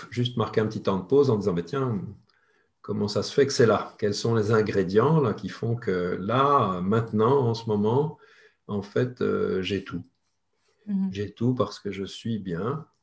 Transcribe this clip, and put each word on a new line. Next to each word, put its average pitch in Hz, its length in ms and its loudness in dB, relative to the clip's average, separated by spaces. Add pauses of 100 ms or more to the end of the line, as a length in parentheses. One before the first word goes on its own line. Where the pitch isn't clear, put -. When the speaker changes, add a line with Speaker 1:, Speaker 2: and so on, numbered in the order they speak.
(120)
Speaker 1:
juste 123 260 -2
marquer 110 240 0
un 107 60 0
petit 107 160 -6
temps 98 160 0
de 92 60 -8
pause 135 260 4
en 107 60 2
disant, « 95 180 0
Mais 85 80 -2
tiens, 127 360 -4 (840)
comment 104 260 -2
ça 101 160 -2
se - 100 -8
fait 139 140 4
que - 60 -4
c'est 123 120 6
là ? 104 320 2
Quels 104 160 0
sont 117 220 0
les 110 160 2
ingrédients 107 680 4
là, 113 140 2
qui - 160 -8
font 117 260 -4
que 92 460 -2
là, 117 600 2
maintenant, 117 680 2
en 117 80 2
ce - 120 -8
moment, 113 520 0 (480)
en 101 140 -4
fait, 123 400 -4
euh, 95 400 0
j'ai 95 220 -4
tout. 87 200 -10 (840)
Speaker 2:
Mhm. 196 240 -2
Speaker 1:
J'ai 98 200 -6
tout 123 240 0
parce 113 240 -2
que 101 120 -8
je 98 120 -8
suis 113 340 -6
bien. » 98 480 -6 (180)